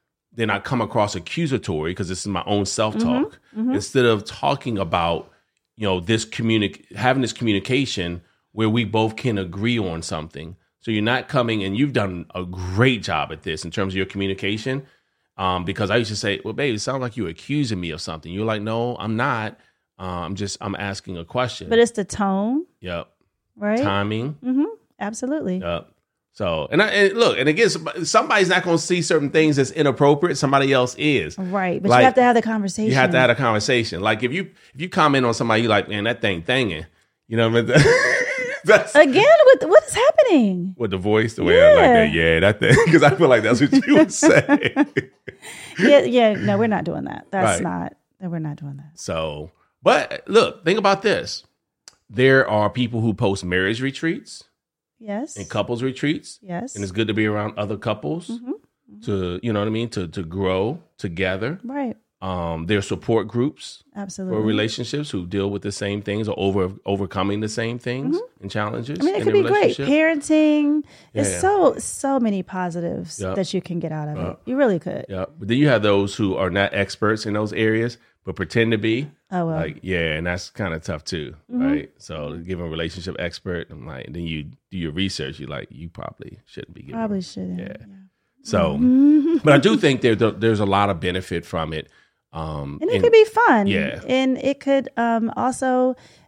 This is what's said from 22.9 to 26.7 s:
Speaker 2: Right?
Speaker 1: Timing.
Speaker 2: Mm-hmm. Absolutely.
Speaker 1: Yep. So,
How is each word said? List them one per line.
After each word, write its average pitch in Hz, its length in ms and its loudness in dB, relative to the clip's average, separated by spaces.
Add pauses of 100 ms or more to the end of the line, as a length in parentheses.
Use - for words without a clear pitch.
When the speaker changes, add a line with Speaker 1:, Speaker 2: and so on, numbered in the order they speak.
Speaker 2:
Right? 214 260 -2
Speaker 1:
Timing. 110 640 -2
Speaker 2:
Mm-hmm. 262 200 0 (340)
Absolutely. 226 600 -6
Speaker 1:
Yep. 170 300 -6 (440)
So, 82 380 -4